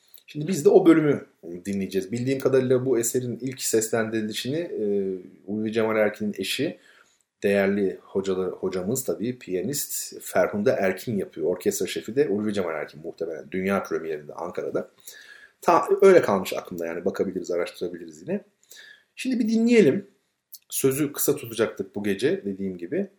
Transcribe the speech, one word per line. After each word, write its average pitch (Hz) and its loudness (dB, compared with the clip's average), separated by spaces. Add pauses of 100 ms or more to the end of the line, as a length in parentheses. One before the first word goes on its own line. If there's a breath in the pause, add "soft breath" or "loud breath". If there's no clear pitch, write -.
(280 loud breath)
Şimdi 151 -10
biz 180 0
de 202 8
o 196 8
bölümü 151 6 (400)
dinleyeceğiz. 98 -2
Bildiğim 127 -2
kadarıyla 127 2
bu 123 2
eserin 123 -2
ilk 127 -8
seslendirilişini, 110 -2
e, 165 -4 (640)
Ulvi 110 -4
Cemal 110 0
Erkin'in 107 0
eşi, - -4 (640 soft breath)
değerli 202 2
hocalı-, 95 -4
hocamız 104 -4
tabii, 107 -4
piyanist - -6
Ferhunde 107 0
Erkin 98 -2
yapıyor. 82 -4
Orkestra 92 -2
şefi 107 -8
de 147 2
Ulvi 104 -2
Cemal 90 -2
Erkin 76 -10
muhtemelen. 82 -8
Dünya 92 0
premierinde 80 -6
Ankara'da. - -6 (720 loud breath)
Ta-, - 4 (120)
öyle 190 10
kalmış 95 0
aklımda 85 -6
yani. 85 -4
Bakabiliriz, 92 -4
araştırabiliriz 85 -6
yine. 185 -4 (720 loud breath)
Şimdi 254 -2
bir 220 0
dinleyelim. 220 6 (640)
Sözü 135 0
kısa - 0
tutacaktık 113 -4
bu 104 -6
gece 104 0
dediğim 98 -6
gibi. 123 -4 (120)